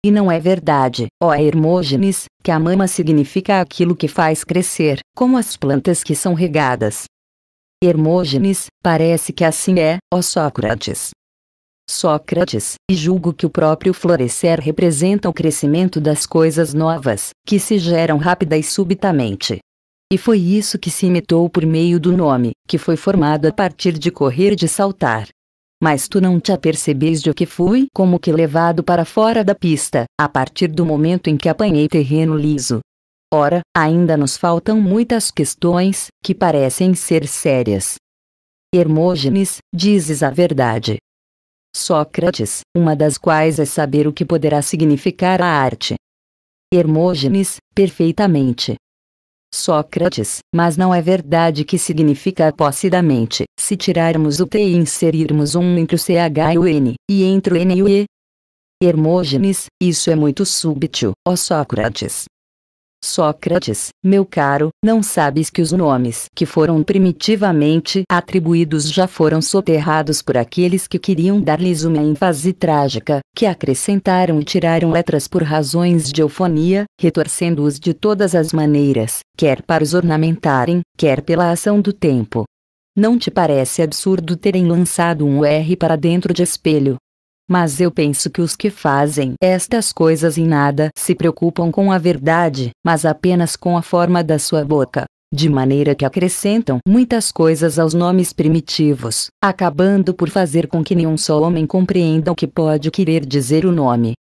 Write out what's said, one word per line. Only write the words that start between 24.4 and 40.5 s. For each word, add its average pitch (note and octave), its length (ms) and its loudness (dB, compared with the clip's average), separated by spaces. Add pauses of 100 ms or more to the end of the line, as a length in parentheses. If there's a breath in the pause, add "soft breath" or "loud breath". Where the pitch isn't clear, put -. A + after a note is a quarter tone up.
e G3+ 60 0
de E3 100 -2
saltar. D3 640 -2 (540)
Mas D3+ 240 0
tu G3 140 0
não F3+ 180 2
te G3+ 120 -2
apercebes D#3 720 -2
de D3+ 100 0
que E3+ 140 -2
fui A3+ 440 0
como F3+ 280 2
que F3 120 -2
levado E3 520 0
para E3+ 200 0
fora A3 400 0
da G3 120 2
pista, D3 480 -2 (120)
a D3 140 -2
partir C#3 380 -2
do D#3+ 180 -2
momento D#3+ 420 0
em D#3 80 2
que D#3 140 0
apanhei D#3 380 0
terreno D#3 500 0
liso. C#3 440 -2 (520)
Ora, D#3 280 2 (140)
ainda D#3+ 400 2
nos C#3+ 220 -2
faltam F3+ 420 0
muitas A3 520 0
questões, F3 760 -2 (160)
que F#3+ 120 -2
parecem E3 580 0
ser D#3+ 320 -2
sérias. A#2+ 720 -2 (760)
Hermógenes, E3+ 840 0 (160)
dizes E3+ 480 0
a C#3+ 80 0
verdade. B2+ 680 0 (800)